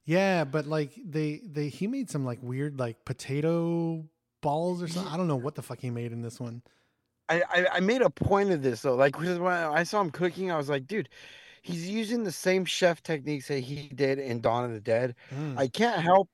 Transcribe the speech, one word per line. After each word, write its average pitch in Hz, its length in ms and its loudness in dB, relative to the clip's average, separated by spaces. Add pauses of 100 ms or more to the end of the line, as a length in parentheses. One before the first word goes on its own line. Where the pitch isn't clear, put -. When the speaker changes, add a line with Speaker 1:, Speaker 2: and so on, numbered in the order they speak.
Speaker 1:
Yeah, 180 400 4
but, 143 240 -2
like, 151 340 -2
they, 151 440 -4
they, 147 240 -4
he 185 180 -4
made 262 220 -4
some, 139 160 -2
like, 120 180 -4
weird, 135 340 -4
like, 120 280 -4
potato 165 1000 0 (380)
balls 175 420 0
or 165 60 -4
something. 180 180 -4
Speaker 2:
Ye- 151 60 -6
Speaker 1:
I - 20 -4
don't 180 140 0
know 143 80 2
what 127 180 -6
the 135 60 -8
fuck - 180 -12
he 127 100 -6
made 120 220 -6
in 117 100 -8
this 117 200 -10
one. 120 200 -10 (680)
Speaker 2:
I, 170 200 4
I, 180 260 4
I 175 40 2
made 220 220 4
a 190 80 6
point 196 420 2
of 156 120 2
this 123 180 0
though. 131 140 2
Like, 135 180 4
'cause 170 260 -4
when 180 140 0
I 165 300 0
saw 208 180 0
him 175 100 0
cooking, 180 400 -2
I 160 60 0
was 143 100 -2
like, 139 200 0
"Dude, 196 200 -4 (540)
he's 175 280 -6
using 220 360 -2
the 170 80 -2
same 185 320 2
chef 170 360 2
techniques 147 460 -4
that 139 140 -2
he 143 260 -10
did 139 320 0
in 120 220 -4
Dawn 120 240 2
of 117 80 -6
the 107 80 -8
Dead." 120 340 0 (160)
Speaker 1:
Mm. 139 260 -6
Speaker 2:
I 139 120 2
can't 214 320 0
help 185 320 6